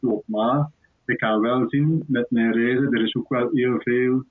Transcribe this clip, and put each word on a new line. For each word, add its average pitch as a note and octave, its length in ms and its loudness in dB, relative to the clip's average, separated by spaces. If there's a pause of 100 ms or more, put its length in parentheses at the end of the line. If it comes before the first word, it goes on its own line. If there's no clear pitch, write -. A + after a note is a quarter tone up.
loopt. A2 280 -2
Maar A#2+ 420 0 (360)
ik A#2+ 120 -4
kan A2 220 0
wel A#2+ 280 0
zien D3+ 380 0
met A#2+ 240 -2
mijn A2+ 220 2
reizen, B2 400 0
er A2+ 100 0
is A2 120 -2
ook A#2+ 140 -4
wel A#2+ 240 0
heel B2 280 0
veel B2+ 500 0